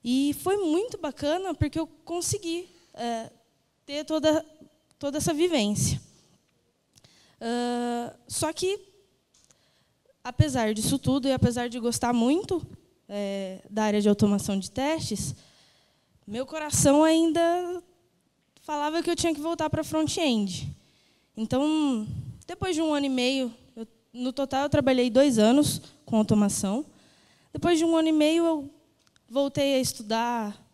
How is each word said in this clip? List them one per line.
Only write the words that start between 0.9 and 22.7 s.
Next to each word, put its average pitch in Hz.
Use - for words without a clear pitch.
bacana 320
porque 302
eu 320
consegui, 349
é, 233
ter 294
toda, 311
toda 285
essa 240
vivência. 226
Ah, 240
só -
que, 381
apesar 247
disso 220
tudo 262
e 269
apesar 240
de 240
gostar 240
muito, 302
é, 196
da 214
área 208
de 208
automação 202
de 190
testes, 277
meu 233
coração 302
ainda 339
falava 311
que 339
eu 339
tinha 330
que 285
voltar 320
pra 311
front-end. 262
Então, 262
depois 370